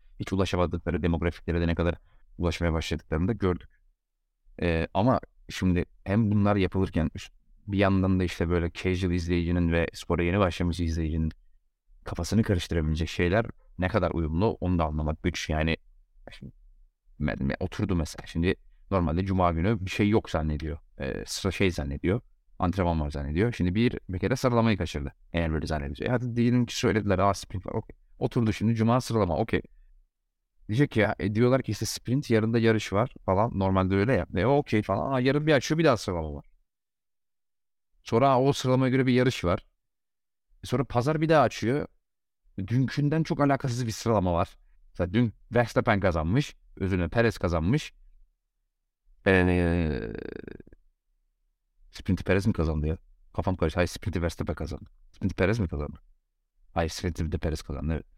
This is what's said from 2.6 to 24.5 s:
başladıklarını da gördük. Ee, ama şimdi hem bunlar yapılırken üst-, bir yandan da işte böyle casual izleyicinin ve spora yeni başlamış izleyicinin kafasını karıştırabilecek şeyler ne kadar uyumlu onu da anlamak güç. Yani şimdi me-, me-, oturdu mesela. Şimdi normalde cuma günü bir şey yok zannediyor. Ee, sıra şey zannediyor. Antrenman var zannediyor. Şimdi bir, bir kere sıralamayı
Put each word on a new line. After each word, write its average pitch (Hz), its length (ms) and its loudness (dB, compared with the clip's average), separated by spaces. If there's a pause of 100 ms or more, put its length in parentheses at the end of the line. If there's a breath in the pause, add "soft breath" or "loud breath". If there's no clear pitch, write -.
başladıklarını 80 540 -2
da 113 60 -2
gördük. 92 360 -2 (920)
Ee, 82 320 0
ama 113 260 2 (300)
şimdi 90 360 0 (180)
hem 104 280 0
bunlar 104 240 2
yapılırken 92 600 0
üst-, - 180 -14 (340)
bir 101 100 -2
yandan 95 420 4
da 92 40 2
işte 85 260 -2
böyle 85 240 2
casual 92 380 -2
izleyicinin 87 600 2
ve 82 220 2
spora 87 300 -2
yeni 87 160 2
başlamış 87 400 0
izleyicinin 80 520 -2 (720)
kafasını 95 400 -2
karıştırabilecek 82 640 0
şeyler 90 360 0 (340)
ne 90 80 0
kadar 90 240 0
uyumlu 82 500 0
onu 90 180 0
da 82 60 2
anlamak 76 380 -4
güç. - 260 -4
Yani 78 280 0 (540)
şimdi - 200 -18 (680)
me-, 71 180 -2
me-, 67 220 -2
oturdu 95 360 -4
mesela. - 320 -4
Şimdi 85 280 0 (360)
normalde 87 340 0
cuma 92 260 2
günü 95 340 0
bir 92 40 -6
şey 104 200 2
yok 110 200 2
zannediyor. 78 480 -4 (220)
Ee, 60 280 -6
sıra - 240 -4
şey 95 200 0
zannediyor. 78 500 -2 (380)
Antrenman 85 420 0
var 73 100 -4
zannediyor. 76 420 -2
Şimdi 90 220 -2
bir, 117 240 0 (100)
bir 90 100 -6
kere 98 160 0
sıralamayı 117 420 2